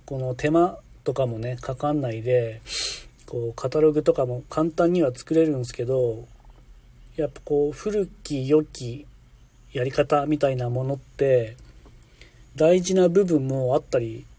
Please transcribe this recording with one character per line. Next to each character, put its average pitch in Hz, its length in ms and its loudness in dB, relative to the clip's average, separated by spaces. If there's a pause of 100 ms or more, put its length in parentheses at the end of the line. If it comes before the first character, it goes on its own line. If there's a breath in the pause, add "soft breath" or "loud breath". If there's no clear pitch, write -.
こ 135 120 -8
の 131 160 -4
手 147 160 -2
間 170 280 2 (260)
と 135 100 -2
か 131 120 0
も 113 140 -4
ね、 123 220 -8
か 131 140 -8
か 147 160 -2
ん 147 100 0
な 123 100 -4
い 113 100 -6
で、 117 400 0 (680 loud breath)
こ 117 220 -6
う、 113 40 -8
カ - 160 -6
タ 151 120 0
ロ 156 100 6
グ 151 120 0
と - 100 4
か 135 120 -2
も 123 240 -6
簡 160 200 0
単 170 240 2
に 175 100 2
は 131 100 2
作 - 200 -6
れ 160 120 4
る 151 120 0
ん - 20 -4
で 123 60 -4
す - 80 -10
け 120 120 -6
ど、 120 400 0 (920)
や 151 100 -2
っ - 20 -4
ぱ - 140 -20
こ 147 260 0
う、 - 40 -6
古 202 340 -2 (160)
き 131 240 -4
良 151 160 6
き 135 420 -12 (680)
や 127 100 -2
り 135 80 -4
方 143 340 0
み 151 140 -2
た 143 100 2
い 131 60 -2
な 123 140 -4
も 123 160 -4
の 135 100 -4
っ - 20 -8
て、 127 600 0 (1000 soft breath)
大 175 260 4
事 185 140 -2
な 180 140 6
部 190 160 4
分 151 220 2
も 131 280 0
あ 151 40 2
っ 151 40 -14
た - 160 -2
り 117 260 -8 (140)